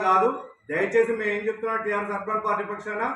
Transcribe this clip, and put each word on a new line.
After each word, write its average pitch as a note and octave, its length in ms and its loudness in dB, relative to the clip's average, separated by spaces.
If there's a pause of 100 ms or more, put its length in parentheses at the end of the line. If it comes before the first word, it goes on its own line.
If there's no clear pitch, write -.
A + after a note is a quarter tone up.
కాదు. F#3+ 200 6 (400)
దయచేసి G3+ 500 2
మేము G#3 160 -2
ఏం G#3 120 -4
చెప్తున్నాం, A3 380 -2
టీఆర్ఎస్ G#3 320 -2
అర్బన్ G#3 280 -4
పార్టీ G3+ 260 0
పక్షాన G#3 320 -6 (120)